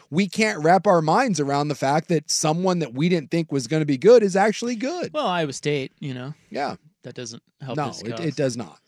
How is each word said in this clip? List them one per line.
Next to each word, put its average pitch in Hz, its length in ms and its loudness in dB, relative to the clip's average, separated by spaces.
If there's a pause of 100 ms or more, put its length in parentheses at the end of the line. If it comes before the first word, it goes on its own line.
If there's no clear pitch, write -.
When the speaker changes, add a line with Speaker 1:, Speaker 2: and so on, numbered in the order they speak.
Speaker 1:
we 185 200 0
can't 208 340 -2
wrap 175 240 6
our 175 160 6
minds 180 380 2
around 143 280 0
the 147 60 -2
fact 143 340 0
that 160 220 -2
someone 180 480 0
that 127 160 -4
we 147 140 2
didn't 165 240 0
think 165 180 -2
was 135 160 -2
gonna 156 180 0
be 143 140 0
good 220 240 8
is 196 140 2
actually 226 400 0
good. 262 360 -6
Speaker 2:
Well, 285 140 -2
Iowa 170 260 -2
State, 147 460 -4
you 135 160 -8
know. 127 180 -10 (160)
Speaker 1:
Yeah. 190 280 -6 (260)
Speaker 2:
That 120 120 -14
doesn't 120 280 -14 (180)
help 131 160 -8
Speaker 1:
No, 143 120 -2
Speaker 2:
his 90 140 -12
Speaker 1:
it, 110 140 -10
Speaker 2:
cause. 170 80 -8
Speaker 1:
it 147 120 -4
does 131 200 -2
not. 104 320 -14